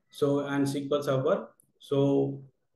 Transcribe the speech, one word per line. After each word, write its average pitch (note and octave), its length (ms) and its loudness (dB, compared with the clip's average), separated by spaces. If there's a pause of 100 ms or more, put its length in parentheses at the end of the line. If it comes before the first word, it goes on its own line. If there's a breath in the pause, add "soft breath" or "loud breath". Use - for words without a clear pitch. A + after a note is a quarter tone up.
(140)
So, C#3+ 260 0
and C#3 280 0
S C#3 60 -2
Q C#3+ 180 -6
L C#3+ 120 0
Server. C#3 440 0 (320)
So C#3 640 0 (340)